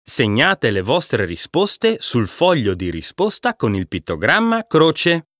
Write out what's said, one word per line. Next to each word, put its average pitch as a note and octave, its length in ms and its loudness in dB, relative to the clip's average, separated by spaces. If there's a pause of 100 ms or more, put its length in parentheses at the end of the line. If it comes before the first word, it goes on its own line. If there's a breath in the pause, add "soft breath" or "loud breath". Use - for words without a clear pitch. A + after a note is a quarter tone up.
Segnate B2+ 680 2
le G2 80 0
vostre G#2 460 0
risposte G3 760 -2
sul A2 300 0
foglio C#3+ 460 2
di F2 140 -4
risposta G3 680 -4
con G#2 180 0
il G2 140 -4
pittogramma E3+ 760 0
croce. E3 640 2 (120)